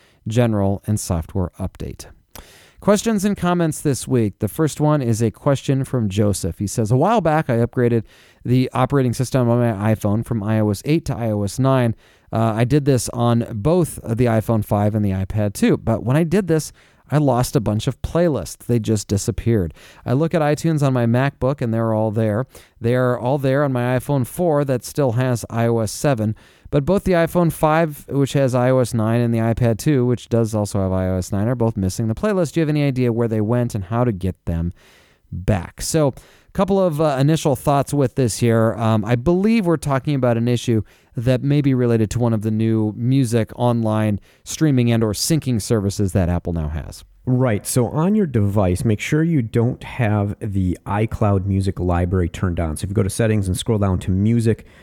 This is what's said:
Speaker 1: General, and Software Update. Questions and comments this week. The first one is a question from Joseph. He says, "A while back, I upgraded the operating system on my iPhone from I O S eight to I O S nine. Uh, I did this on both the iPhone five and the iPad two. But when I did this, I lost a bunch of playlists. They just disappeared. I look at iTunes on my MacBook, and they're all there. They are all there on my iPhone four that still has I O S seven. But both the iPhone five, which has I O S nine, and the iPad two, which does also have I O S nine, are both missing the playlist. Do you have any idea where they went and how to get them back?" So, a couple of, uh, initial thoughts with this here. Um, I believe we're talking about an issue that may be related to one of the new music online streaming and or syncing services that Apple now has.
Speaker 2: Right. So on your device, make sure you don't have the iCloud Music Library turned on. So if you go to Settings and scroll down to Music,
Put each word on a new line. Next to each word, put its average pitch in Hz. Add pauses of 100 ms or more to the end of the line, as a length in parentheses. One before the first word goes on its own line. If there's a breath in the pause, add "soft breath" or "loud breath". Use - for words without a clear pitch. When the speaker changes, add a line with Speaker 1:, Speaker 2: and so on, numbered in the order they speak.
(280 soft breath)
Speaker 1:
General, 107
and 107
Software 87
Update. - (720 loud breath)
Questions 208
and 202
comments 175
this 139
week. 117
The 110
first 151
one 151
is 117
a 113
question 139
from 123
Joseph. 101
He 101
says, 110
"A 127
while 202
back, 160
I 117
upgraded 117 (400 soft breath)
the 127
operating 131
system 123
on 117
my 110
iPhone 107
from 110
I 110
O 107
S 101
eight 151
to 139
I 110
O 104
S 98
nine. 127 (360 soft breath)
Uh, 110
I 117
did 139
this 135
on 117
both 151
the 117
iPhone 113
five 104
and 107
the 101
iPad 98
two. 220
But 110
when 123
I 170
did 180
this, 160 (380 soft breath)
I 139
lost 127
a 143
bunch 104
of -
playlists. 156
They 120
just 110
disappeared. 101 (320 loud breath)
I 120
look 156
at 170
iTunes 151
on 135
my 120
MacBook, 127
and 117
they're 113
all 110
there. 107 (340 loud breath)
They 117
are 127
all 123
there 139
on 139
my 123
iPhone 131
four 156
that 131
still 135
has 127
I 117
O 117
S 107
seven. 110 (360 soft breath)
But 139
both 190
the 190
iPhone 165
five, 156
which 139
has 135
I 127
O 131
S 120
nine, 113
and 117
the 113
iPad 113
two, 135
which 123
does 117
also 104
have 95
I 92
O 92
S 92
nine, 101
are 131
both 113
missing 98
the 113
playlist. 185
Do 165
you -
have 151
any 151
idea 127
where 117
they 110
went 120
and 101
how 117
to 120
get 92
them 85 (580 soft breath)
back?" 87
So, 156
a -
couple 196
of, 160
uh, 151
initial 151
thoughts 139
with 139
this 123
here. 113
Um, 110
I 120
believe 185
we're 170
talking 143
about 123
an 117
issue 117 (320 soft breath)
that 123
may 143
be 135
related 117
to -
one 120
of 110
the 110
new 110
music 117
online 110 (260 soft breath)
streaming 127
and 113
or 107
syncing 131
services 101
that 87
Apple 87
now 80
has. - (200)
Speaker 2:
Right. 127
So 123
on 165
your 214
device, 101
make 110
sure 151
you 160
don't 117
have 104
the 95 (100)
iCloud 101
Music 98
Library 90
turned 85
on. 80
So -
if 92
you 98
go 110
to 95
Settings 107
and 92
scroll 113
down 95
to -
Music, 110 (160 loud breath)